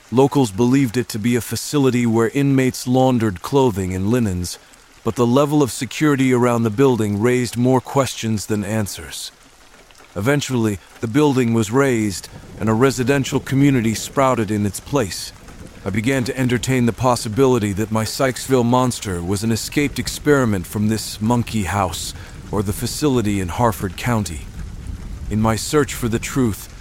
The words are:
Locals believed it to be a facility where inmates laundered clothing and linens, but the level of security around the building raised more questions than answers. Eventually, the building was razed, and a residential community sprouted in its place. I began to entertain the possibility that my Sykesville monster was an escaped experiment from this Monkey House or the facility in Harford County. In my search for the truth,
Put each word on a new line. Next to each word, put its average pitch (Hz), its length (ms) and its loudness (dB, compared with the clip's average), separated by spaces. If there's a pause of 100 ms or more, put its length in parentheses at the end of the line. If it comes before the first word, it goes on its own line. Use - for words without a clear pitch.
(120)
Locals 131 400 4
believed 120 440 2
it 120 140 -2
to 117 100 -6
be 120 160 0
a 117 60 0
facility 123 640 0
where 113 240 4
inmates 135 580 0
laundered 123 540 2
clothing 98 520 0
and 95 160 -2
linens, 98 480 -2 (460)
but 110 120 -4
the 120 120 2
level 143 340 4
of 120 100 2
security 135 600 0
around 120 320 2
the 113 60 0
building 107 500 2
raised 123 380 0
more 127 240 4
questions 110 640 -2
than 107 180 -2
answers. 98 680 -6 (840)
Eventually, 113 640 0 (220)
the 120 60 -4
building 127 460 4
was 113 160 2
razed, 113 600 0 (300)
and 107 100 0
a 110 40 4
residential 131 640 2
community 131 540 2
sprouted 120 560 0
in 104 160 0
its 98 140 -4
place. - 520 -4 (540)
I 98 40 -2
began 117 340 0
to 131 140 -4
entertain 127 480 0
the 117 80 2
possibility 120 800 2
that 104 180 -2
my 110 120 0
Sykesville 127 640 0
monster 120 560 0
was 95 220 -2
an 113 80 0
escaped 139 480 -2
experiment 120 640 2
from 107 220 -2
this 107 340 -4
Monkey 113 420 0
House 92 500 -2 (380)
or 101 120 0
the 98 100 -2
facility 117 640 0
in 90 100 -4
Harford 107 460 -2
County. 101 520 -4 (840)
In 104 100 -2
my 110 160 2
search 143 380 0
for - 160 -4
the 113 100 0
truth, - 600 -2